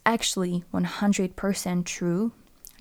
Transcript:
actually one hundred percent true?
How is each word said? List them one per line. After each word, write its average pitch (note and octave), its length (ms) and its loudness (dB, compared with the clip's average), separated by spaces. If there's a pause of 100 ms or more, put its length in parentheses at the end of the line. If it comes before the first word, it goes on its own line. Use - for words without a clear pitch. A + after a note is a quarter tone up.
actually F#3 680 0
one F#3 140 0
hundred G3 500 0
percent F3+ 500 0
true? F3+ 460 0 (500)